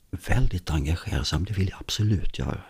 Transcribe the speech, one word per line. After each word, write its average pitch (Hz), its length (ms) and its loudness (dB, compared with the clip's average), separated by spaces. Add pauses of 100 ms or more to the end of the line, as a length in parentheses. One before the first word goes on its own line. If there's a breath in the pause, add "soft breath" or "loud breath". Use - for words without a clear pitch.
(100)
väldigt 104 600 2
engagerad, 73 560 0
så 78 100 0
han: 85 80 0
"Det 110 80 -4
vill 95 160 0
jag - 120 -10
absolut - 580 0
göra, - 320 -2